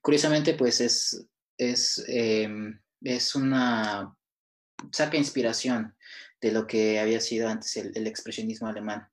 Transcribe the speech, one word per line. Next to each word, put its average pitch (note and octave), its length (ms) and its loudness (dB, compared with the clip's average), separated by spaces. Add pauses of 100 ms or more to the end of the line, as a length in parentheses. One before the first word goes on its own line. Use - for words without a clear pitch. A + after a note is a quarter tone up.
Curiosamente, D3+ 520 4
pues, B2 280 2
es, - 440 0 (320)
es, B2 500 0
em, G#2+ 720 0 (220)
es B2 340 -2
una, A#2+ 800 0 (800)
saca D#3 260 0
inspiración A#2+ 800 0 (460)
de A2 100 2
lo A2 160 0
que G#2+ 320 2
había A2 220 2
sido A2+ 280 0
antes - 280 -4
el, G2 180 -8
el A2 120 -4
expresionismo A2 600 -8
alemán. G#2+ 460 -8